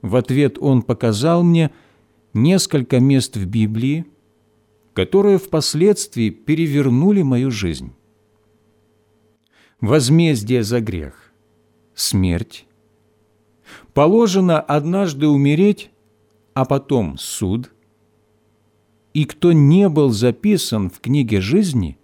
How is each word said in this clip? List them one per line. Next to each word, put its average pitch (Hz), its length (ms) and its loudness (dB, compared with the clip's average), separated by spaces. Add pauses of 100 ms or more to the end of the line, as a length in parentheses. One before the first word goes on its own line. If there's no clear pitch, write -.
В 104 140 -4
ответ 135 420 0
он 131 240 2
показал 123 600 -2
мне 165 260 2 (640)
несколько 139 680 0
мест 131 380 0
в 98 80 -6
Библии, 113 600 -4 (880)
которые 190 440 0
впоследствии 156 920 -2
перевернули 151 920 0
мою 131 300 -2
жизнь. 80 420 -8 (1900)
Возмездие 127 840 2
за 117 180 -2
грех, 90 500 -12 (640)
смерть. 92 720 -4 (1300)
Положено 185 680 2
однажды 151 680 -2
умереть, 151 640 2 (640)
а 135 100 -2
потом 127 540 -2
суд. 110 540 -8 (1400)
И 151 120 -2
кто - 260 0
не 165 380 6
был 143 220 2
записан 117 800 -2
в - 120 -20
книге 117 400 0
жизни 123 640 -2